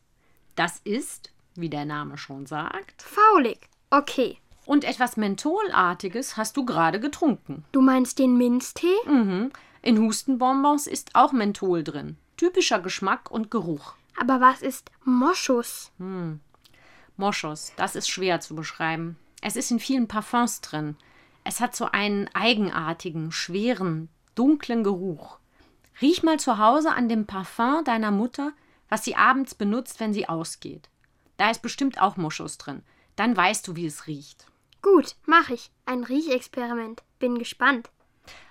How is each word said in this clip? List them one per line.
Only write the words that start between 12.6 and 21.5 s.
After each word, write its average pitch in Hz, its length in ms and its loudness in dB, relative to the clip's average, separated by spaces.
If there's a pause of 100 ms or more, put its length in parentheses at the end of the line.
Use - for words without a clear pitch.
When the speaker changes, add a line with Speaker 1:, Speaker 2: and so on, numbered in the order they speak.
Speaker 1:
Geschmack 190 520 -4
und 220 200 -6
Geruch. 165 440 -4 (260)
Speaker 2:
Aber 254 220 2
was 262 180 6
ist - 300 -8 (140)
Moschus? 254 920 0
Speaker 1:
Hm. 175 440 -8 (760)
Moschus, 190 600 -4
das 190 200 -2
ist - 140 -4
schwer 180 300 0
zu - 140 -14
beschreiben. 160 640 -6 (240)
Es - 160 -6
ist - 140 -4
in 233 100 0
vielen 262 280 0
Parfums 233 520 -2
drin. 151 360 -8 (460)
Es - 180 -8